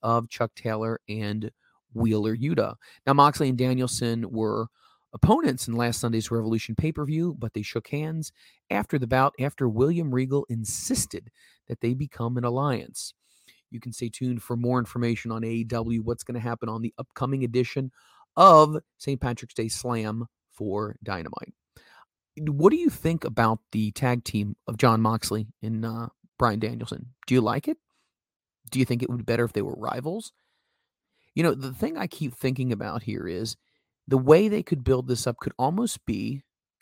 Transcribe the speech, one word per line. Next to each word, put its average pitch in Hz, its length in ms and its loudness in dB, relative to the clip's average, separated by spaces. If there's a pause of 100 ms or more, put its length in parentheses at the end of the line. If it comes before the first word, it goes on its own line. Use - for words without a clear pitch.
of 117 280 0
Chuck 117 260 -4
Taylor 113 520 -4
and 107 440 -6 (420)
Wheeler 110 420 2
Yuta. 120 400 -2 (300)
Now, 135 80 4
Moxley 143 360 6
and 127 80 0
Danielson 123 720 0
were 110 380 -2 (460)
opponents 214 540 4
in 117 80 -2
last 120 240 0
Sunday's 113 320 -2
Revolution 113 440 -2
pay-per-view, 156 640 -2
but 113 140 -8
they 107 80 -6
shook - 260 -8
hands 156 440 -6 (400)
after 196 260 -2
the 123 100 -2
bout 131 320 4
after 131 300 -2
William 143 440 0
Regal 131 360 0
insisted - 840 -6 (360)
that 120 140 -8
they 120 120 0
become 123 440 -4
an 120 60 0
alliance. 127 720 -2 (580)
You 117 80 -12
can 117 140 -12
stay 117 160 -6
tuned 123 340 -4
for 120 140 -4
more 123 200 2
information 117 540 -2
on 113 120 -6
A 113 60 -4
E 117 140 -2
W, 113 380 -2
what's 117 220 -4
gonna 120 160 -6
happen 117 300 -6
on 113 120 -6
the 117 180 -6
upcoming 131 440 -4
edition 127 480 -2 (440)
of 156 420 10 (200)
Saint 139 240 -6
Patrick's 120 340 -6
Day 113 120 -2
Slam 113 600 -4 (240)
for 104 500 -4
Dynamite. - 520 -10 (840)
What 151 320 6
do 311 60 6
you 349 120 2
think - 360 0
about 113 340 2 (120)
the 107 200 -2
tag 123 320 -2
team 104 320 -4 (100)
of 110 120 -8
Jon 113 240 6
Moxley 110 460 0 (140)
and, 110 240 -4
uh, 117 240 -8 (300)
Bryan 113 200 2
Danielson? 117 540 -8 (140)
Do 127 80 4
you 123 60 6
like 113 260 0
it? 320 100 -2 (920)
Do 131 80 0
you 127 60 4
think 120 180 0
it 123 60 -2
would 120 100 -4
be 113 40 -8
better 117 200 2
if 110 100 -2
they 104 80 0
were 98 140 -4
rivals? 147 560 -6 (1040)
You 151 80 2
know, 170 100 4
the 131 200 -8
thing 320 240 -4
I 180 100 -4
keep 127 260 -8
thinking 127 380 -2
about 107 320 -6
here 104 240 -8
is 95 280 -6 (520)
the 135 100 4
way 156 300 6
they 208 160 0
could 139 200 -2
build 127 240 2
this 123 200 -2
up 117 100 -2
could - 220 -8
almost 180 460 -2
be 113 360 -4 (400)